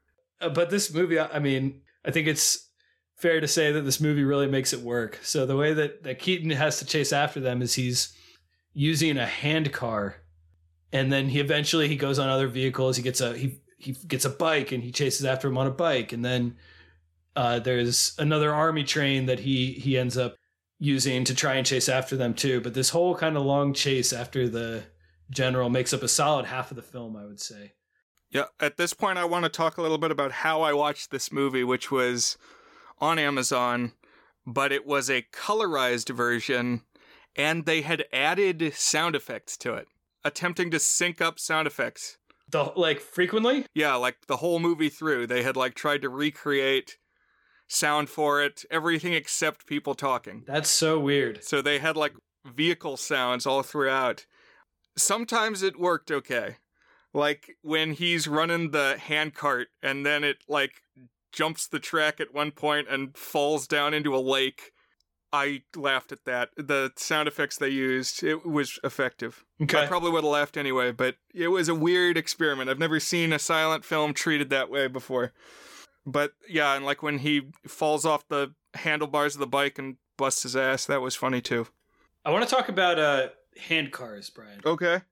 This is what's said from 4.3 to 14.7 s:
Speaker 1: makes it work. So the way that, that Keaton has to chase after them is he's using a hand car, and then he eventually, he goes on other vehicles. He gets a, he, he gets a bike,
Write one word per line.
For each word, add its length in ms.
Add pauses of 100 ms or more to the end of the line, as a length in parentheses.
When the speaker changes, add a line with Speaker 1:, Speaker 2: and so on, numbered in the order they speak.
Speaker 1:
makes 260
it 80
work. 400
So 240
the 100
way 180
that, 300
that 160
Keaton 320
has 280
to 60
chase 280
after 260
them 220
is 140
he's 380 (600)
using 440
a 80
hand 460
car, 460 (760)
and 180
then 160
he 120
eventually, 480
he 80
goes 240
on 100
other 180
vehicles. 480
He 80
gets 160
a, 160
he, 240 (180)
he 160 (140)
gets 160
a 60
bike, 420